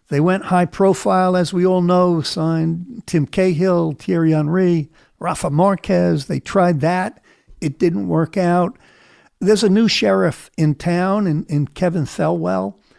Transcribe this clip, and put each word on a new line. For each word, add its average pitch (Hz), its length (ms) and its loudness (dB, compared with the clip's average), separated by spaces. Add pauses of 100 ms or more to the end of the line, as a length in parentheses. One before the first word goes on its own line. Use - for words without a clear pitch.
They 143 100 0
went 185 260 0
high 180 200 2
profile, 185 720 2
as 175 160 0
we 180 120 2
all 185 160 2
know, 180 400 2
signed 165 840 -4
Tim 151 200 0
Cahill, 175 680 0
Thierry 165 380 0
Henry, 165 580 0 (300)
Rafa 170 320 -4
Marquez. 175 720 0
They 139 160 -6
tried 175 400 0
that. 180 420 -4 (380)
It 147 180 -6
didn't 180 300 -2
work 160 260 -2
out. 175 420 0 (640)
There's 202 240 2
a 208 60 4
new 214 180 4
sheriff 190 680 0
in 151 180 2
town 185 500 -2
in, 160 200 -2
in 147 220 -2
Kevin 175 360 -2
Thelwell. 175 720 -4 (240)